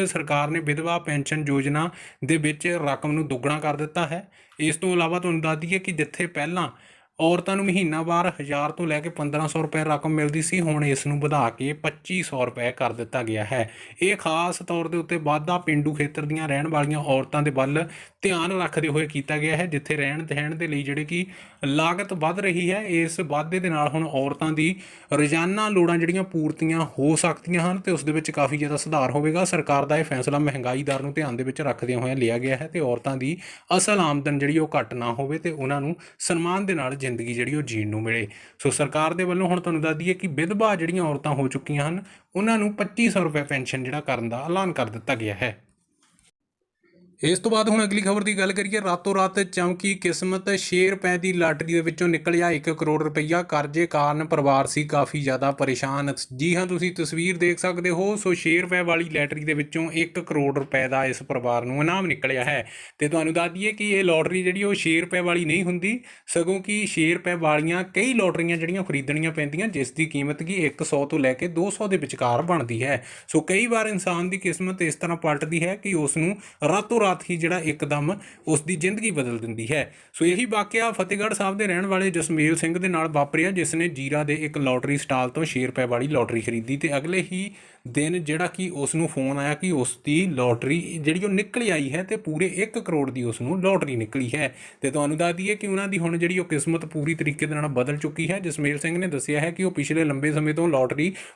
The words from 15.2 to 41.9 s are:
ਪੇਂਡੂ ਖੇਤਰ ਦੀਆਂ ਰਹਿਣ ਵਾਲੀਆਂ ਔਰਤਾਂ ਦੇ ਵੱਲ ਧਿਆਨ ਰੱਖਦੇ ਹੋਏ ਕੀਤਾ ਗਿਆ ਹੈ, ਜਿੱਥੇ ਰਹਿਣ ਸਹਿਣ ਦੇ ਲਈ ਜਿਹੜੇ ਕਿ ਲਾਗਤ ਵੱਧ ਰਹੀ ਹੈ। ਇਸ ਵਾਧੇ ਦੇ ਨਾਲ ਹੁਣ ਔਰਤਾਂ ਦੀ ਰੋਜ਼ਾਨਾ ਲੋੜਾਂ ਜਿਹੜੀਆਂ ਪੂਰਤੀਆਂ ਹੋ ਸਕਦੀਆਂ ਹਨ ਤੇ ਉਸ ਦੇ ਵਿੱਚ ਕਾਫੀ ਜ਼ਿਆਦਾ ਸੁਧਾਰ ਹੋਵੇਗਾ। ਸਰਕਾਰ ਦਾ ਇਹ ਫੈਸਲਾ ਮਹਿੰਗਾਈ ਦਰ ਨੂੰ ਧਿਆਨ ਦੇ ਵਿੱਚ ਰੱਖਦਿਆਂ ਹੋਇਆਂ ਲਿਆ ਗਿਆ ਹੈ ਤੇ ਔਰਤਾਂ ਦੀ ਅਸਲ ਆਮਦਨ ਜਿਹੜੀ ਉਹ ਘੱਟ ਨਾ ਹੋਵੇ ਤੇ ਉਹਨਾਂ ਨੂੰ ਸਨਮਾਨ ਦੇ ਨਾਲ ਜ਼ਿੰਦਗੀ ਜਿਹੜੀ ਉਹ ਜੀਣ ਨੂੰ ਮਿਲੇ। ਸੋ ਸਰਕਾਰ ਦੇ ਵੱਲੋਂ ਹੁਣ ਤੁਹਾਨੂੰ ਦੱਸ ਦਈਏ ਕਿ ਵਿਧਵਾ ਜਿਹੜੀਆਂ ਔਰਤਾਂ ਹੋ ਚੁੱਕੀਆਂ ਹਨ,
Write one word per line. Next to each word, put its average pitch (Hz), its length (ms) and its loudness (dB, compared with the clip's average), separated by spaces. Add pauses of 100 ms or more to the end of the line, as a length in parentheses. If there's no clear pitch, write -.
ਪੇਂਡੂ 151 360 0
ਖੇਤਰ 147 300 -2
ਦੀਆਂ 156 240 -2
ਰਹਿਣ 143 200 0
ਵਾਲੀਆਂ 151 320 2
ਔਰਤਾਂ 147 420 2
ਦੇ 147 80 2
ਵੱਲ 139 360 2 (360)
ਧਿਆਨ 180 300 0
ਰੱਖਦੇ 170 360 0
ਹੋਏ 151 180 0
ਕੀਤਾ 147 320 -4
ਗਿਆ 156 180 0
ਹੈ, 180 100 0
ਜਿੱਥੇ 151 300 -2
ਰਹਿਣ 147 300 -2
ਸਹਿਣ 151 280 -4
ਦੇ 165 120 -4
ਲਈ 143 160 -2
ਜਿਹੜੇ 143 220 -4
ਕਿ 175 200 -2 (400)
ਲਾਗਤ 170 500 0
ਵੱਧ 170 260 0
ਰਹੀ 175 300 0
ਹੈ। 202 120 -2
ਇਸ 165 400 0
ਵਾਧੇ 156 380 -2
ਦੇ 180 80 0
ਨਾਲ 147 200 2
ਹੁਣ 160 180 0
ਔਰਤਾਂ 139 460 0
ਦੀ 156 220 2 (380)
ਰੋਜ਼ਾਨਾ 165 560 2
ਲੋੜਾਂ 175 300 6
ਜਿਹੜੀਆਂ 175 260 2
ਪੂਰਤੀਆਂ 160 640 0 (120)
ਹੋ 147 180 4
ਸਕਦੀਆਂ 165 460 2
ਹਨ 180 160 0
ਤੇ 190 120 -2
ਉਸ 143 140 0
ਦੇ 151 80 0
ਵਿੱਚ 156 180 -2
ਕਾਫੀ 147 260 2
ਜ਼ਿਆਦਾ 147 200 -2
ਸੁਧਾਰ 139 340 0
ਹੋਵੇਗਾ। 156 340 2
ਸਰਕਾਰ 143 420 2
ਦਾ 151 120 4
ਇਹ 156 60 2
ਫੈਸਲਾ 143 360 0
ਮਹਿੰਗਾਈ 131 420 0
ਦਰ 135 200 -2
ਨੂੰ 143 100 -4
ਧਿਆਨ 143 240 -2
ਦੇ 131 80 -2
ਵਿੱਚ 131 160 -4
ਰੱਖਦਿਆਂ 123 380 -2
ਹੋਇਆਂ 127 180 -2
ਲਿਆ 120 220 2
ਗਿਆ 131 180 0
ਹੈ 156 120 -6
ਤੇ 170 140 -4
ਔਰਤਾਂ 131 340 0
ਦੀ 139 200 -2 (400)
ਅਸਲ 202 240 4
ਆਮਦਨ 143 380 2
ਜਿਹੜੀ 143 200 2
ਉਹ 151 180 2
ਘੱਟ 120 180 -2
ਨਾ 120 180 -2
ਹੋਵੇ 139 260 -4
ਤੇ 170 120 -4
ਉਹਨਾਂ 143 300 -2
ਨੂੰ 156 160 -2 (240)
ਸਨਮਾਨ 180 460 0
ਦੇ 185 80 0
ਨਾਲ 135 220 -2
ਜ਼ਿੰਦਗੀ 120 380 -4
ਜਿਹੜੀ 123 200 0
ਉਹ 151 80 0
ਜੀਣ 110 260 -4
ਨੂੰ 107 140 -2
ਮਿਲੇ। 113 240 0 (320)
ਸੋ 139 120 0
ਸਰਕਾਰ 156 440 0
ਦੇ 180 100 -2
ਵੱਲੋਂ 180 240 0
ਹੁਣ 175 120 2
ਤੁਹਾਨੂੰ 165 220 -2
ਦੱਸ 160 140 0
ਦਈਏ 175 180 0
ਕਿ 185 140 -4
ਵਿਧਵਾ 196 480 2
ਜਿਹੜੀਆਂ 175 260 0
ਔਰਤਾਂ 147 320 -2
ਹੋ 135 140 2
ਚੁੱਕੀਆਂ 143 400 -2
ਹਨ, 180 140 -4 (340)